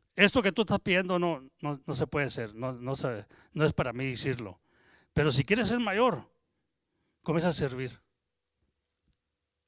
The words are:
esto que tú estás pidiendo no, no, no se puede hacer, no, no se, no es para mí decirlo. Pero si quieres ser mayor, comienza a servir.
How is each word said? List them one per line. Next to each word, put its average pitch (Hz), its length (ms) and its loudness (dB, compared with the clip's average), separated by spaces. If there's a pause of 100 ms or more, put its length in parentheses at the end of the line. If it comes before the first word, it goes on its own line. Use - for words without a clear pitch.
(160)
esto 202 260 4
que 190 100 4
tú 233 100 2
estás 202 180 0
pidiendo 185 380 2
no, 160 300 -2 (120)
no, 147 240 -4
no 147 100 -6
se 139 120 -2
puede 143 200 0
hacer, 117 280 -6
no, 123 180 -6
no 127 240 -6
se, 117 300 -6 (260)
no 151 120 0
es 160 80 4
para 131 200 -2
mí 127 140 -4
decirlo. 123 540 -6 (540)
Pero 151 180 4
si 131 120 2
quieres 214 240 2
ser 240 100 0
mayor, 214 520 0 (920)
comienza 165 260 0
a 170 40 2
servir. 127 460 -4 (1700)